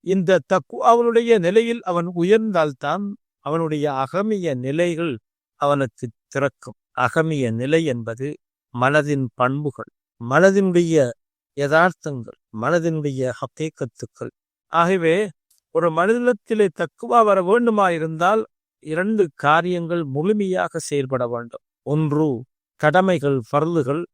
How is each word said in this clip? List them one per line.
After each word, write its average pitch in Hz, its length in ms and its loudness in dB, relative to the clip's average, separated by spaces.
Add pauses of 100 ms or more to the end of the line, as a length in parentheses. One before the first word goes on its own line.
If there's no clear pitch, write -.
இந்த 185 400 2
தக்குவாவுடைய 233 920 2
நிலையில் 226 440 2
அவன் 175 320 -2
உயர்ந்தால்தான் 175 880 0 (400)
அவனுடைய 151 400 -2 (100)
அகமிய 175 600 -4
நிலைகள் 156 580 -2 (480)
அவனுக்கு 139 440 -2 (220)
திறக்கும். 135 500 -6 (200)
அகமிய 135 540 0
நிலை 131 340 -2
என்பது 120 420 -6 (460)
மனதின் 139 600 0
பண்புகள், 135 560 -4 (300)
மனதினுடைய 175 720 4 (640)
யதார்த்தங்கள், 143 800 0 (160)
மனதினுடைய 147 800 -2
ஹக்கீக்கத்துக்கள். - 1000 -10 (420)
ஆகவே 170 420 2 (600)
ஒரு 165 160 2
மனிதனிடத்திலே 214 800 0
தக்குவா 233 520 -2
வர 202 180 4
வேண்டுமாயிருந்தால், 185 1000 0 (440)
இரண்டு 190 380 0 (120)
காரியங்கள் 170 680 0
முழுமையாக 180 720 -2
செயல்பட 135 480 -4
வேண்டும். 120 360 -10 (220)
ஒன்று 151 420 0 (540)
கடமைகள், 151 600 2
ஃபர்லுகள். 147 640 -2 (100)